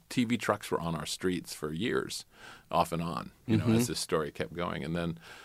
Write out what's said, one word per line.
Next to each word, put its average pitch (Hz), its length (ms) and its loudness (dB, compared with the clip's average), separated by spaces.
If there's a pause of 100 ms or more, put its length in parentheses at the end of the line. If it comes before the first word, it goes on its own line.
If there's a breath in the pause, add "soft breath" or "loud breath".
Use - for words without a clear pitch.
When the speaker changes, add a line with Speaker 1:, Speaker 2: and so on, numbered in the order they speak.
Speaker 1:
T 123 160 2
V 117 120 0
trucks - 320 0
were - 120 0
on 82 140 0
our - 100 -4
streets - 480 -2
for 76 180 -6
years, - 540 -2 (460 loud breath)
off 85 200 4
and 82 100 -2
on, 85 300 -6 (140)
you 110 120 6
know, 104 80 4
Speaker 2:
Mm-hmm. 113 100 6
Speaker 1:
as 120 120 4
this - 120 -2
story 78 320 0
kept - 220 -4
going. 85 300 -2
And 80 120 -2
then 85 220 0 (280 loud breath)